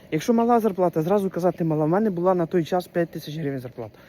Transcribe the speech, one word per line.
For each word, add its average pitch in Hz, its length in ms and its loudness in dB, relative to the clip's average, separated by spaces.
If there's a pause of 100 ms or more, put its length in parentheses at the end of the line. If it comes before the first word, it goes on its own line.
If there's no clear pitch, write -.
(100)
Якщо 156 240 0
мала 233 260 4
зарплата, 180 420 0
зразу 190 280 0
казати: 175 340 0
«Мала». 156 200 0
В 151 40 2
мене 202 220 2
була 180 240 2
на 175 120 0
той 175 180 0
час 180 220 -2
п'ять 170 240 -2
тисяч 151 260 -10
гривень 139 240 -6
зарплата. 120 380 -14 (100)